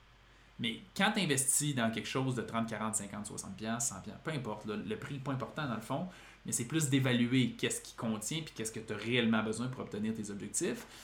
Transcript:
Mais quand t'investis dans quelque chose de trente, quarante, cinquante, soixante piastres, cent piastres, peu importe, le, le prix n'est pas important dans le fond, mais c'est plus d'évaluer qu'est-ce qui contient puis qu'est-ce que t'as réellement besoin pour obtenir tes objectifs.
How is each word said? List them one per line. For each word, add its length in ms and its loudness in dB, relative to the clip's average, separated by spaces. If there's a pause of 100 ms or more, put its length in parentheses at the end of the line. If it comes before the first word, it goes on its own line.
(600)
Mais 200 0 (160)
quand 160 6
t'investis 640 2
dans 160 4
quelque 160 -4
chose 280 2
de 60 0
trente, 280 -2
quarante, 260 -2
cinquante, 300 -4
soixante 320 -8
piastres, 360 -2
cent 80 -8
piastres, 200 -10
peu 100 -4
importe, 340 -4
le, 100 -2
le 220 -4
prix 180 -6
n'est 40 -6
pas 140 -2
important 340 -4
dans 80 -2
le 60 -6
fond, 260 -4 (380)
mais 60 -4
c'est 140 0
plus 240 2
d'évaluer 680 6
qu'est-ce 240 0
qui 140 -14
contient 460 -2
puis 140 -10
qu'est-ce 160 -4
que 80 -6
t'as 160 -4
réellement 480 4
besoin 240 -2
pour 140 -6
obtenir 340 -2
tes 140 -6
objectifs. 560 -2 (180)